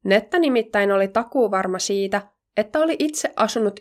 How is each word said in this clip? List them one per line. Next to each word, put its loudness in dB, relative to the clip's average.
Netta 2
nimittäin 2
oli 2
takuuvarma 0
siitä, -2
että -2
oli 2
itse -2
asunut 0